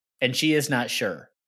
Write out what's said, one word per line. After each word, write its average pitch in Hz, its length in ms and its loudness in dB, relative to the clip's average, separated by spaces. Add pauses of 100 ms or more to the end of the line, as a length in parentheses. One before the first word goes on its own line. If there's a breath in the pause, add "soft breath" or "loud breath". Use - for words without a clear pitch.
(220)
and 127 120 2
she 156 200 2
is 147 160 2
not 123 200 0
sure. 95 400 -4 (180)